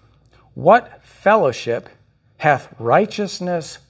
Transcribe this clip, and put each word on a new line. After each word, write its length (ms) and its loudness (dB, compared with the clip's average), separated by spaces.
what 500 2
fellowship 840 -2
hath 420 -2
righteousness 1000 -2